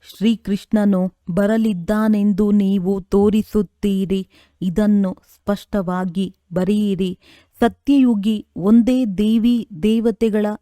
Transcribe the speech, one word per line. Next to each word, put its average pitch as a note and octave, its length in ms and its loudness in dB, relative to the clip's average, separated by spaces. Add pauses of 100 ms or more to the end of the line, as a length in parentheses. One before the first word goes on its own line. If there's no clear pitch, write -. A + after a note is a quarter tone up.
(160)
ಶ್ರೀಕೃಷ್ಣನು G3+ 960 0 (180)
ಬರಲಿದ್ದಾನೆಂದು G#3 1200 0
ನೀವು G3 500 0
ತೋರಿಸುತ್ತೀರಿ. G3 1300 0 (340)
ಇದನ್ನು G3 540 0 (180)
ಸ್ಪಷ್ಟವಾಗಿ F#3 1000 -6 (180)
ಬರೆಯಿರಿ. F#3+ 680 -2 (420)
ಸತ್ಯಯುಗಿ A#3 840 0 (100)
ಒಂದೇ A#3 480 4
ದೇವಿ A3 640 0 (140)
ದೇವತೆಗಳ G#3+ 640 0 (160)